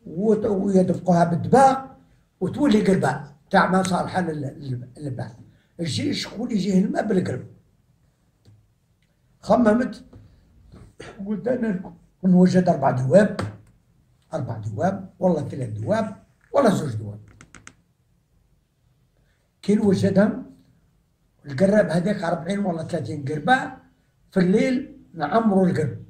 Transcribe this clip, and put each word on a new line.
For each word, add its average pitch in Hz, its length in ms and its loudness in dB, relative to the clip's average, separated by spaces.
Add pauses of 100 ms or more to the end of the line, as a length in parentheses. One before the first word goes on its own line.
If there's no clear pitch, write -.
وت-، 196 400 -2
ويدفقوها 190 760 2
بالدباغ 262 600 4 (540)
وتولي 214 420 2
قربة 180 420 0 (260)
تاع 180 220 2
ما 185 120 2
صالحة 180 380 -2
لل-، 151 380 -8
لل-، 123 280 -10 (100)
للبعث. 127 380 -10 (440)
الجيش 175 440 -4
شكون 233 280 -8
يجيه 196 340 2
الماء 240 220 -4
بالقرب؟ - 400 -2 (1900)
خممت، 226 680 0 (1200)
قلت 202 220 -6
أنا 220 460 -4 (300)
نوجد 180 460 6
أربع 139 220 2
دواب، 135 480 4 (960)
أربع 117 240 -6
دواب، 135 640 -4
والله 175 280 0
ثلاث 123 220 -8
دواب، 147 540 -4 (280)
والله 214 240 4
زوج 131 200 -6
دواب. 104 240 -10 (2500)
كي 202 140 0
نوجدهم، 202 680 2 (1000)
القراب 190 440 2
هذاك 175 340 -2
أربعين 170 360 -4
ولا 170 240 -4
ثلاثين 151 420 -6
قربة، 151 460 -2 (600)
في 190 80 0
الليل 240 580 0 (160)
نعمروا 190 540 2
القرب. 143 300 -2 (120)